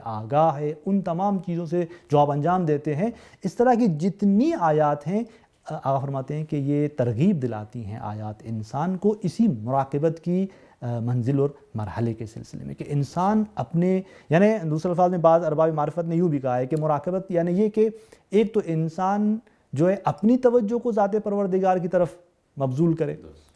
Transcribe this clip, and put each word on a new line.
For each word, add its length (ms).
آگاہ 520
ہے 160
ان 140
تمام 380
چیزوں 280
سے 180
جو 80
آپ 120
انجام 340
دیتے 320
ہیں۔ 140
اس 120
طرح 200
کی 120
جتنی 640
آیات 460
ہیں، 160
آ، 40
آقا 240
فرماتے 380
ہیں 80
کہ 120
یہ 320
ترغیب 540
دلاتی 420
ہیں 180
آیات 320
انسان 520
کو 260
اسی 260
مراقبت 720
کی، 260
آ، 180
منزل 400
اور 100
مرحلے 400
کے 120
سلسلے 380
میں 100
کہ 120
انسان 580
اپنے، 480
یعنی 400
دوسرے 200
الفاظ 200
میں 80
بعض 260
ارباب 300
معرفت 340
نے 80
یوں 120
بھی 100
کہا 180
ہے 100
کہ 140
مراقبت 500
یعنی 220
یہ 160
کہ 200
ایک 240
تو 100
انسان 720
جو 160
ہے 160
اپنی 340
توجہ 400
کو 140
ذات 180
پروردگار 520
کی 120
طرف 200
مبذول 340
کرے، 220